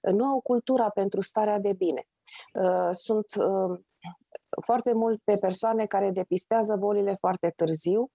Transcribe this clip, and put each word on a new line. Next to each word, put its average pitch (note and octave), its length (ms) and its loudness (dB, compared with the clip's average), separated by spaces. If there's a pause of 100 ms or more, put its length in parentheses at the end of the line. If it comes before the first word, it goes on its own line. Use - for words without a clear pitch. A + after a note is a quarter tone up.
(120)
nu G#3+ 120 2
au C4+ 160 0
cultura B3 480 0
pentru G3 320 -2
starea G#3 380 0
de G3+ 140 0
bine. F3 300 0 (520)
Uh, F3+ 380 2
sunt, G#3+ 340 -2 (100)
uh, F#3+ 420 0 (840)
foarte A#3+ 300 0
multe A3+ 460 0
persoane G#3+ 460 0
care G3 240 0
depistează G3+ 680 0
bolile G3+ 400 0
foarte F3+ 380 0
târziu E3+ 440 0 (140)